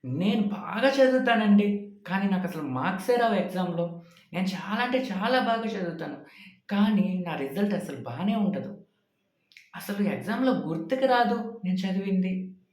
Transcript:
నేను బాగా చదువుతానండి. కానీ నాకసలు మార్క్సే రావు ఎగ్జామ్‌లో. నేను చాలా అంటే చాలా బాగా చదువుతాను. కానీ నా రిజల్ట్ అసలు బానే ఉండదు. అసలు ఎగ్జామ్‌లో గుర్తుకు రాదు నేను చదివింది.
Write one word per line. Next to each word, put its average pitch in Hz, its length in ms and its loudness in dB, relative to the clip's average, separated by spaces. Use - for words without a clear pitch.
నేను 185 380 0
బాగా 220 380 0
చదువుతానండి. 233 760 6
కానీ 196 260 -2
నాకసలు 175 440 -2
మార్క్సే 190 440 0
రావు 226 200 4
ఎగ్జామ్‌లో. 175 500 -2
నేను 185 200 -2
చాలా 214 300 -4
అంటే 254 260 0
చాలా 220 340 0
బాగా 226 260 0
చదువుతాను. 165 520 -6
కానీ 202 400 2
నా 170 160 -6
రిజల్ట్ 165 380 -2
అసలు 143 280 -6
బానే 170 340 -2
ఉండదు. 185 340 -2
అసలు 202 340 -8
ఎగ్జామ్‌లో 254 520 0
గుర్తుకు 165 460 -2
రాదు 240 300 4
నేను 185 180 -2
చదివింది. 190 540 -2